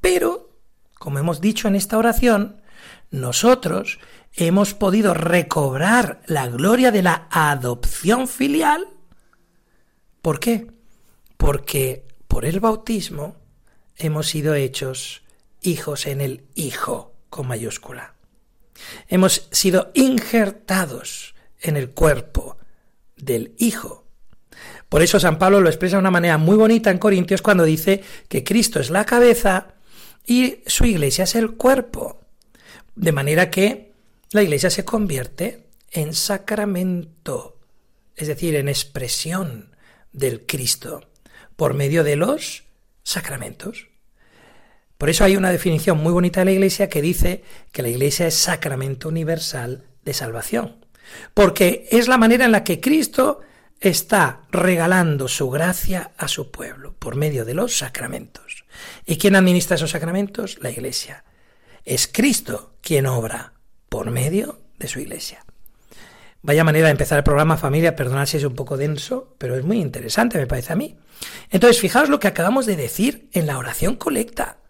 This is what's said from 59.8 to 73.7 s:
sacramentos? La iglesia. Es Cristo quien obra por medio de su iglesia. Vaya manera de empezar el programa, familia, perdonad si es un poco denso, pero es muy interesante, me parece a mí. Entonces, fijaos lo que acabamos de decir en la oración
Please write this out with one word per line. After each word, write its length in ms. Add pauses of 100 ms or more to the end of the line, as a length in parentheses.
sacramentos? 680
La 100
iglesia. 540 (600)
Es 220
Cristo 760
quien 260
obra 480 (340)
por 220
medio 500 (180)
de 100
su 120
iglesia. 440 (1000)
Vaya 200
manera 220
de 60
empezar 260
el 60
programa, 320
familia, 380
perdonad 320
si 100
es 80
un 120
poco 200
denso, 640
pero 160
es 100
muy 160
interesante, 580
me 100
parece 240
a 40
mí. 200 (540)
Entonces, 300
fijaos 280
lo 100
que 80
acabamos 400
de 80
decir 580
en 140
la 120
oración 360